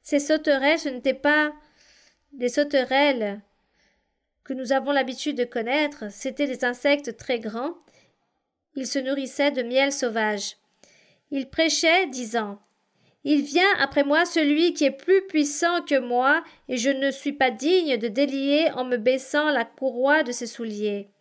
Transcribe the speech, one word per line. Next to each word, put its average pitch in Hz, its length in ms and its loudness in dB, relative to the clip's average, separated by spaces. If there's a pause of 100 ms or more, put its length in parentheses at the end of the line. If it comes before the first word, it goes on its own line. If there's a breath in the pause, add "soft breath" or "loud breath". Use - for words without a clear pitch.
« - 0 -
Ces 285 180 0
sauterelles, 302 580 2
ce 311 100 -6
n'étaient 262 260 -2
pas 302 380 0 (800 soft breath)
des 247 160 -4
sauterelles 262 920 2 (1040)
que 269 80 -10
nous 254 200 -4
avons 269 200 0
l'habitude 262 440 -2
de 240 80 0
connaître, 240 680 -4
c'étaient 277 360 -4
des 254 180 -4
insectes 254 520 -2
très 240 240 -4
grands. 226 340 -6 (1000 soft breath)
Ils 262 120 -6
se - 120 -4
nourrissaient 277 520 -2
de 269 120 -4
miel 262 300 2
sauvage. » 214 640 -2 (760 soft breath)
Il 269 160 -4
prêchait, 330 580 2
disant, « 226 540 -6 (640)
Il 285 180 2
vient 349 360 2
après 269 240 2
moi 294 220 4
celui 330 500 2
qui 302 100 0
est 269 60 4
plus 370 380 2
puissant 339 540 0
que 285 160 0
moi, 254 440 2 (260 loud breath)
et 254 80 -4
je 240 140 0
ne 269 220 0
suis 285 200 -6
pas 262 200 2
digne 302 440 0
de 220 120 -4
délier 277 680 2
en 247 100 -4
me 247 120 -2
baissant 262 540 0
la 240 140 0
courroie 269 600 0
de 240 80 -6
ses 240 160 -6
souliers. 208 600 -6 (120)